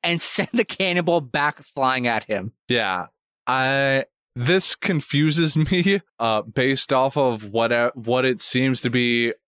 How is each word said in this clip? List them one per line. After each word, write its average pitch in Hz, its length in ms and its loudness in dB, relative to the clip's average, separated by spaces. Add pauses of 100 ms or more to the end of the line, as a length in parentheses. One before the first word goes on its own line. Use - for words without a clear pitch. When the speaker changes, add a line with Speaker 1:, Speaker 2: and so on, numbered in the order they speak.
Speaker 1:
and 170 200 -2
<laughs> - 0 -
send - 320 0
the 226 120 0
cannonball 175 560 0
back 147 400 -4
flying 131 460 -2
at 113 160 0
him. 101 300 -6 (160)
Speaker 2:
Yeah, 95 360 0 (400)
I, 135 600 0 (300)
this 160 380 0
confuses 156 840 0
<laughs> 156 140 2
me, 190 300 2 (160)
uh, 113 240 0
based 131 500 -2
off 135 260 2
of 120 280 0
what, 113 260 0
uh, 120 220 2
what 123 320 -2
it 127 160 0
seems 131 400 0
to 120 80 -2
be 120 440 0 (140)